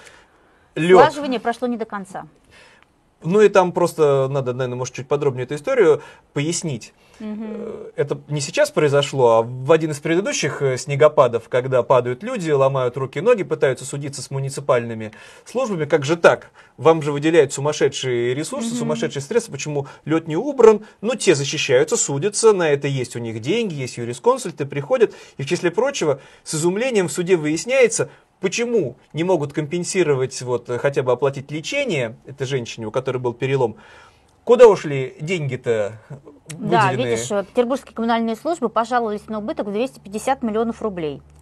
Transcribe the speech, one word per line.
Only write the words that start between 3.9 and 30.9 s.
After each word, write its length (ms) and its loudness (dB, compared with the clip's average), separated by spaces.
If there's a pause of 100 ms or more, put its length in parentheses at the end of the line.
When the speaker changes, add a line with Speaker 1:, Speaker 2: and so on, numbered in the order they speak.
Speaker 1:
надо, 240 -4
наверное, 240 -4
может, 160 -8
чуть 120 -10
подробнее 380 -2
эту 100 -8
историю 460 2 (320)
пояснить. 640 -6 (240)
Speaker 2:
Мгм. 320 -10
Speaker 1:
Э, 460 -12
это 220 -4 (100)
не 120 -4
сейчас 300 0
произошло, 640 4
а 100 6
в 300 -6
один 180 4
из 100 -8
предыдущих, 640 -2
э, 160 0
снегопадов, 720 2
когда 320 0
падают 400 2
люди, 280 -6
ломают 460 2
руки 220 -6
и 20 -4
ноги, 220 2
пытаются 420 0
судиться 380 -10
с 80 -16
муниципальными 840 -4 (320)
службами. 400 -4
Как 220 0
же 100 0
так? 340 6 (280)
Вам 240 6
же 100 -2
выделяют 400 4
сумасшедшие 840 -2
ресурсы, 360 -6
Speaker 2:
Мгм. 80 -6
Speaker 1:
сумасшедшие 420 -4
средства, 320 -2
почему 340 -6 (200)
лед 200 0
не 120 -4
убран? 480 4 (160)
Ну, 120 -2
те 200 2
защищаются, 640 0
судятся, 560 2
на 160 2
это 180 0
есть 280 -6
у 20 -6
них 240 -6
деньги, 320 -2
есть 240 -8
юрисконсульты, 640 -2
приходят. 480 0 (240)
И 60 -10
в 40 -6
числе 240 -2
прочего, 500 -2 (220)
с 120 -10
изумлением 540 0
в 40 -8
суде 240 2
выясняется, 720 0 (320)
почему 560 -2 (160)
не 120 -4
могут 280 0
компенсировать, 880 -2
вот, 300 -4
э, 80 -4
хотя 240 0